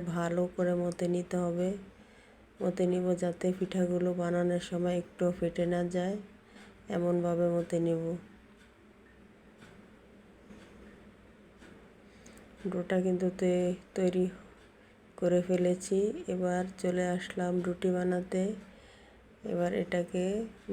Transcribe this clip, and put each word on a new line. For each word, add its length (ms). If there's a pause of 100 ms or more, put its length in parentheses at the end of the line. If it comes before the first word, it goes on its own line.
ভালো 340 (120)
করে 220
মথে 320
নিতে 300
হবে, 320 (880)
মথে 260
নিব 200 (100)
যাতে 360
পিঠাগুলো 600
বানানোর 560
সময় 280
একটু 340
ফেটে 340
না 220
যায়, 280 (720)
এমনভাবে 600
মথে 300
নিব। 240 (4000)
ডোটা 340
কিন্তু 280
তে-, 460 (180)
তৈরি 320 (920)
করে 240
ফেলেছি। 560 (300)
এবার 360 (140)
চলে 300
আসলাম 540
রুটি 300
বানাতে। 500 (1040)
এবার 280
এটাকে 500 (480)